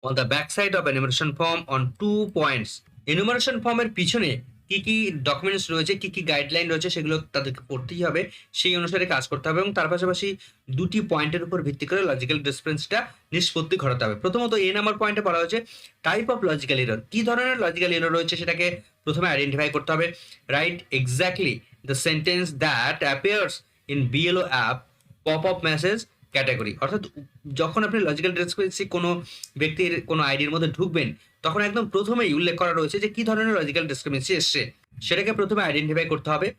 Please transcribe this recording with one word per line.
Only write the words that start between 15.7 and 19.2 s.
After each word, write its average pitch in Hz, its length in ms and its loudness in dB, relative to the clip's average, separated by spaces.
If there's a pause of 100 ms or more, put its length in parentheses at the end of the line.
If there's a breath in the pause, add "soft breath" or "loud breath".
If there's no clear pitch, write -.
type 214 280 0
of 226 40 -4 (120)
logical 143 340 0
error, 113 160 -2 (120)
কি 220 160 0
ধরনের 254 360 2
লজিক্যাল 175 340 0
এরর 165 180 2
রয়েছে 165 240 0
সেটাকে 170 260 0 (380 loud breath)
প্রথমে 165 280 2